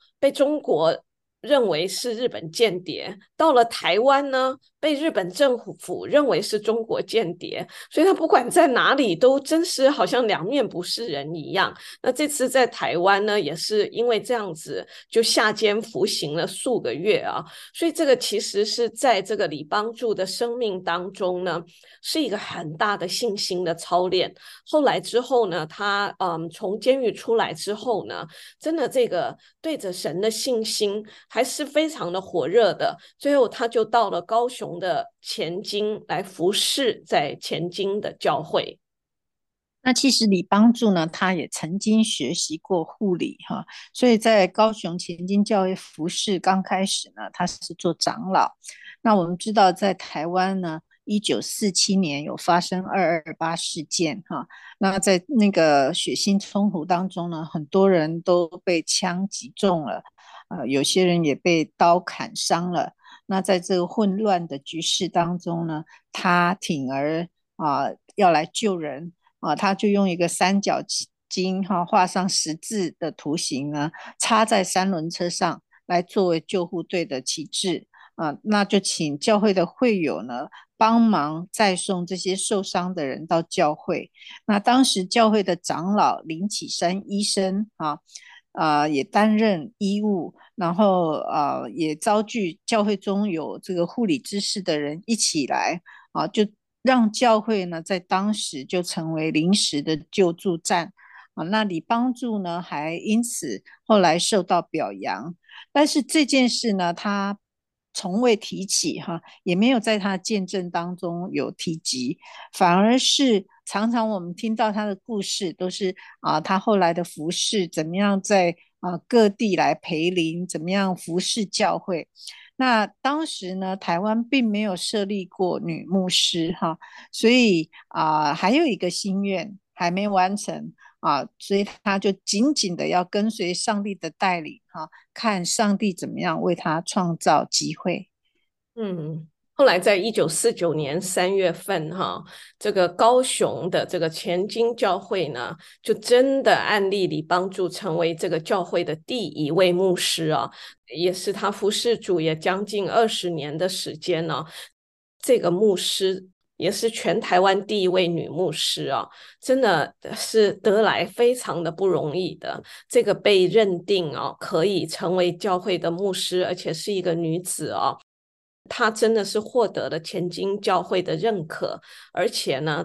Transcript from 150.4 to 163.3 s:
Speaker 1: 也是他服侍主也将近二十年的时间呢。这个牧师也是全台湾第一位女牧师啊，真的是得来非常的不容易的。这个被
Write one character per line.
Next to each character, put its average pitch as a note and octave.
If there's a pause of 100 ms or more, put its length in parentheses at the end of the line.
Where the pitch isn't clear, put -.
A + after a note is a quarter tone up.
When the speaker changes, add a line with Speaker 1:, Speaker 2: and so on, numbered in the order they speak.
Speaker 1:
也 F3
是 F#3
他 G3
服 G3+
侍 A3+
主 F3
也 D#3+
将 F#3+
近 G3+
二 A3+
十 G3+
年 D3
的 F3+
时 F3
间 E3
呢。 D3+ (800)
这 A#3+
个 -
牧 G3
师 F#3+ (300)
也 E3+
是 A3
全 A3
台 F3+
湾 G3
第 G#3+
一 F#3
位 F3+
女 D#3+
牧 D#3+
师 D#3
啊， C3+ (360)
真 C4
的 F#3+ (200)
是 G#3
得 G3+
来 E3+
非 A#3+
常 F3
的 D#3+
不 F3
容 D#3
易 F3+
的。 - (260)
这 A#3+
个 G3+
被 G3